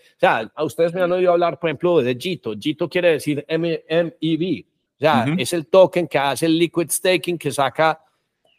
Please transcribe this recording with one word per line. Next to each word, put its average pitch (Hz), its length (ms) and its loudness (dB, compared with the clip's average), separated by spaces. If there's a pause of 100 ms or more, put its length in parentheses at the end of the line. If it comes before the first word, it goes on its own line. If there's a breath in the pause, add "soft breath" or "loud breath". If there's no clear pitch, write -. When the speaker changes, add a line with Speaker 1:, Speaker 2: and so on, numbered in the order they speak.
(160 soft breath)
Speaker 1:
O - 40 -20
sea, 131 360 0
a 151 80 -4
ustedes 165 300 -2
me 185 80 -4
han 175 100 0
oído 180 220 2
hablar, 170 260 0
por 165 100 -2
ejemplo, 160 320 2
de 123 140 0
Jito. 120 420 -6
Jito 151 300 -4
quiere 175 260 2
decir 143 340 -2
M-, 165 400 -4
M 165 340 -2
E 160 160 0
V. 156 300 -4
O - 320 -20
sea, 135 280 2
Speaker 2:
Ujú. 151 120 0
Speaker 1:
es 123 140 -4
el 170 140 -6
token 180 400 4
que 143 120 -2
hace 139 260 -2
el 160 120 2
liquid 170 320 -2
staking, 180 480 0
que 147 140 -6
saca 151 480 0 (600)